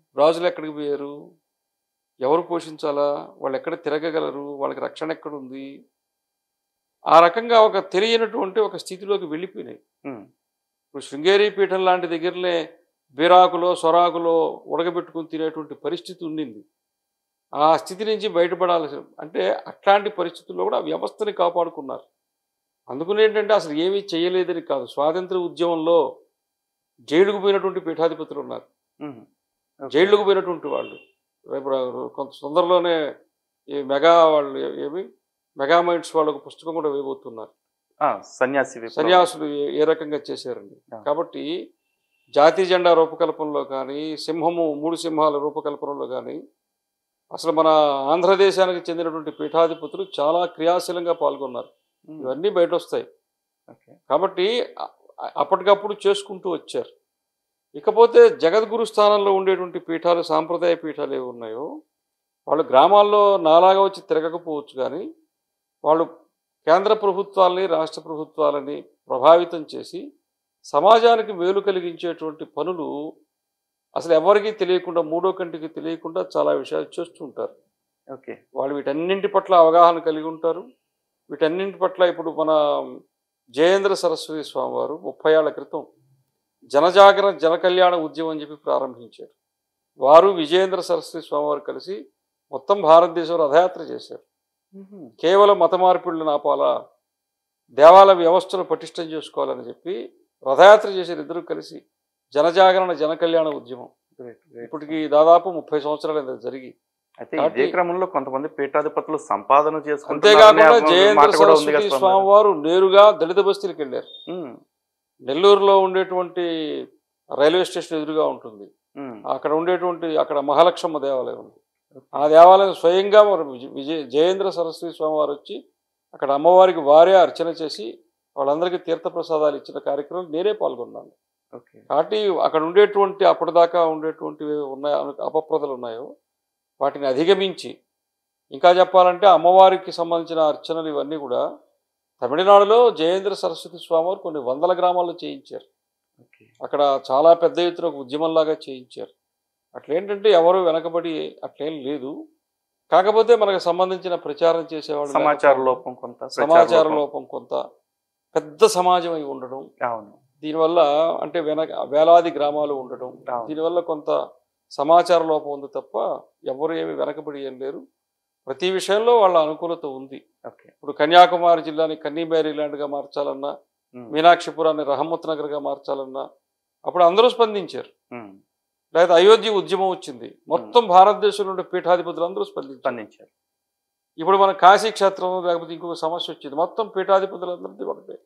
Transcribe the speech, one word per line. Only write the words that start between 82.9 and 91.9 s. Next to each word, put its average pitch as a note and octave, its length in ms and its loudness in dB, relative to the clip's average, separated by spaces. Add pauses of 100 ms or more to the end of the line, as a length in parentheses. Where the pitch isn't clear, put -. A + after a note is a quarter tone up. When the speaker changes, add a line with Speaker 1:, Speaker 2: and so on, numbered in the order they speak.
Speaker 1:
జయేంద్ర F#3+ 440 2
సరస్వతి D#3+ 500 -6
స్వామి B2+ 300 -8
వారు B2 300 -6
ముప్పై D#3 280 -2
ఏళ్ల D#3 160 4
క్రితం C#3+ 380 -12 (800)
జనజాగరణ, F#3+ 640 6
జనకళ్యాణ F3 640 0
ఉద్యమం D#3 320 -6
అని D#3 120 -8
చెప్పి D3 160 -16
ప్రారంభించారు. B2+ 760 -8 (680)
వారు D#3 300 8
విజయేంద్ర F3+ 520 0
సరస్వతి E3 460 -6
స్వామి D3 200 -4
వారు D3 140 -4
కలిసి C#3+ 460 -14 (460)